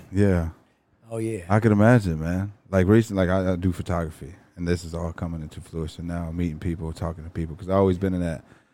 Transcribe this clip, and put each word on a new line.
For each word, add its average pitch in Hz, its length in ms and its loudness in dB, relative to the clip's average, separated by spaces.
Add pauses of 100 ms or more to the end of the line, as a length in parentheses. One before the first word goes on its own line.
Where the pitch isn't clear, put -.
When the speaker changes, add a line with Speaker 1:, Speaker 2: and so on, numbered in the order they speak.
(120)
Speaker 1:
Yeah. 92 380 4 (600)
Speaker 2:
Oh, 113 80 -6
yeah. 110 300 -6
Speaker 1:
I 104 100 4
could 107 140 4
imagine, 104 480 4
man. 92 320 -4 (180)
Like, 92 160 4
recent-, 107 300 6
like, 92 120 2
I, 92 240 2
I 90 40 0
do 90 160 0
photography, 85 600 -6 (200)
and 87 120 -8
this 87 180 0
is 85 100 -12
all 85 180 -6
coming 85 300 -8
into 76 180 -14
fruition 82 460 -10
now, 85 240 -6
meeting 82 300 -4
people, 80 320 -4
talking 82 320 -8
to 87 60 -14
people, 80 260 -8
'cause 87 120 -14
I've 95 80 2
always 95 220 4
been 95 160 -2
in 90 60 -2
that, 82 240 -4 (300)